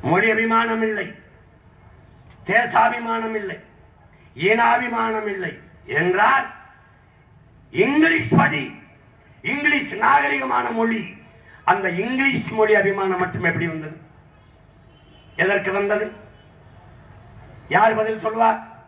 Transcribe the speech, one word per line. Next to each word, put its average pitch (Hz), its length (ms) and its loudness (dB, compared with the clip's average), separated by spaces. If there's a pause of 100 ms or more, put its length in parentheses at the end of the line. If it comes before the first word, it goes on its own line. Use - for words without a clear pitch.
மொழி 202 280 2
அபிமானம் 226 520 0
இல்லை, 214 320 -4 (1300)
தேசாபிமானம் 226 880 0
இல்லை, 196 300 -8 (720)
இனாபிமானம் 226 920 0
இல்லை 190 320 -8 (280)
என்றால் 180 600 2 (1200)
இங்கிலீஷ் 311 680 2
படி, - 460 0 (600)
இங்கிலீஷ் 285 520 -2
நாகரிகமான 262 760 0
மொழி. 226 440 -2 (480)
அந்த 185 260 2
இங்கிலீஷ் 254 600 -2
மொழி 214 220 4
அபிமானம் 196 440 0
மட்டும் 180 260 -4
எப்படி 165 220 -2
வந்தது? 156 340 -10 (1400)
எதற்கு 190 360 0
வந்தது? 208 400 -2 (1600)
யார் 214 260 4
பதில் 220 300 -2
சொல்வா? 226 380 2 (260)